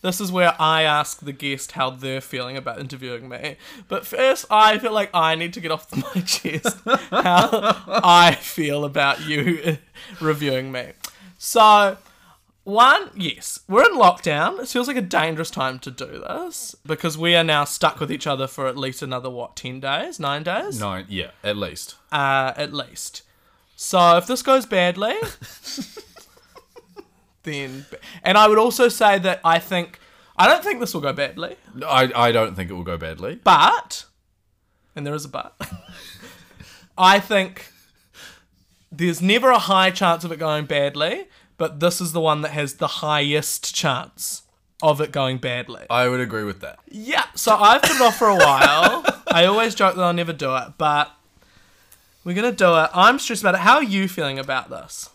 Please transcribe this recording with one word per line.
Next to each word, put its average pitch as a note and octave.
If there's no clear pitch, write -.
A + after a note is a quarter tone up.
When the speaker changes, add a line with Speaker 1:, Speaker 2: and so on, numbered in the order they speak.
Speaker 1:
this F#3
is F#3
where F3+
I D#3+
ask D3+
the C#3+
guest C#3
how C3
they're C3
feeling B2+
about C3+
interviewing C3
me. C3
But -
first, -
I G#3+
feel A3
like G3+
I D#3+
need F3
to -
get E3
off -
<laughs> C5
my F3+
chest F3
how G#3+
I F3
feel D3
about C#3+
you D3+
<laughs> -
reviewing C#3+
me. B2+
So, G#3
one, C4
yes, -
we're A3
in G4
lockdown. F3+
It C#4
feels B3
like C4+
a A#3+
dangerous D#3+
time C3
to -
do B2+
this -
because D#3
we E3+
are E3
now D3+
stuck -
with D3+
each D3+
other C3+
for C3+
at B2+
least C3+
another, B2+
what, A#2+
ten C3
days? E3
Nine D3
days? F#3+
Speaker 2:
Nine, F#2+
yeah, F#2
at G#2
least. E2
Speaker 1:
Uh, C3+
at D3
least. -
So F3
if F3
this B3+
goes C4+
badly, F#3+
<laughs> A4+
then, C#3
and F#3+
I G#3+
would G#3+
also A#3+
say G#3
that F3+
I E3
think, F3
I G3
don't E4+
think F#4+
this -
will D#3+
go C#3
badly. C#3+
Speaker 2:
No, C#3
I, B2+
I A#2
don't A2
think F#2
it G2
will F2+
go E2+
badly. E2
Speaker 1:
But, F#3+
and C#3+
there D3
is D3
a C#3
but, -
<laughs> -
I F#3+
think F#3+
there's E3
never A3+
a A#3+
high F#3
chance E3+
of E3+
it D#3
going D3+
badly, D3+
but D3+
this F3
is E3+
the E3
one D3+
that D3+
has D3
the D#3
highest D3
chance -
of D3+
it D3
going C3
badly. B2
Speaker 2:
I B2
would B2+
agree A2+
with G2
that. -
Speaker 1:
Yeah, A3
so G#3+
I've A3+
put D#4+
it C4
off A#3
for D4
a D4+
while. A3+
Speaker 2:
<laughs> -
Speaker 1:
I E3+
always A3
joke F#3+
that F#3
I'll F3
never E3+
do C#3
it, B2+
but D3
we're F3
gonna A#3
do G3+
it. D#3+
I'm G#3+
stressed G#3+
about F#3
it. F3
How A3+
are D4+
you G3
feeling D3
about C3+
this? -